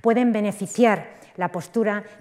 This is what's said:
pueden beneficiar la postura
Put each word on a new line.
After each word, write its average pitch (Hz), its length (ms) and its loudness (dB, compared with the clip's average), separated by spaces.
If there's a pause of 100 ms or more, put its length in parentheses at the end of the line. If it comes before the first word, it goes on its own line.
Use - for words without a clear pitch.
pueden 233 300 2
beneficiar 208 880 0 (160)
la 175 160 -4
postura 208 540 -4 (160)